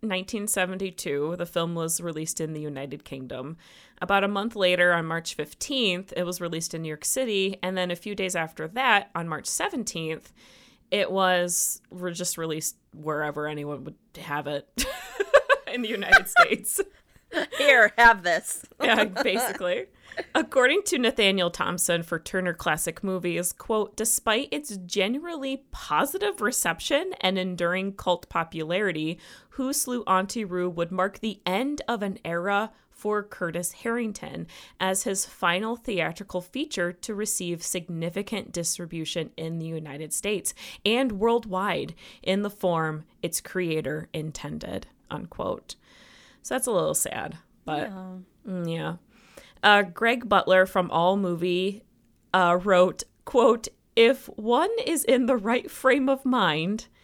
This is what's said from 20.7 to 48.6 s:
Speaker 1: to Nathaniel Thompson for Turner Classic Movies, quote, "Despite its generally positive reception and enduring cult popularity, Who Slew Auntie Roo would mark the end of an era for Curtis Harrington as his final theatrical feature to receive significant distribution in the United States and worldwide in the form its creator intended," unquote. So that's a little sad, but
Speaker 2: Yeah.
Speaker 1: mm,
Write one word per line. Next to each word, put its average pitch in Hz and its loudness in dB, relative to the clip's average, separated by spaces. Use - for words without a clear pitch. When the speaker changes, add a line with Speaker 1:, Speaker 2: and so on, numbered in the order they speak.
Speaker 1:
to 339 0
Nathaniel 196 4
Thompson 175 0
for 165 -4
Turner 185 -2
Classic 160 -2
Movies, 175 -2
quote, - -2
"Despite 220 0
its 294 -6
generally 269 -2
positive 370 -2
reception 254 0
and 190 2
enduring 185 -2
cult 180 -2
popularity, 165 -2
Who 262 -4
Slew 247 -2
Auntie 196 0
Roo 180 -2
would 170 -4
mark 190 -2
the 220 -6
end 262 -2
of 233 -2
an 196 -6
era 202 0
for 208 -4
Curtis 175 -6
Harrington 214 -6
as 190 0
his 196 -2
final 202 -2
theatrical 180 -4
feature 190 -4
to 202 -10
receive 185 -4
significant 175 -6
distribution 165 -4
in 165 -6
the 160 -6
United 156 -8
States 202 -2
and 233 2
worldwide 202 0
in 190 0
the 208 -2
form 160 0
its - -4
creator 156 -4
intended," 151 -8
unquote. - -8
So - -6
that's 262 -2
a 247 -2
little 156 2
sad, - -4
but - -4
Speaker 2:
Yeah. 185 -12
Speaker 1:
mm, 180 -6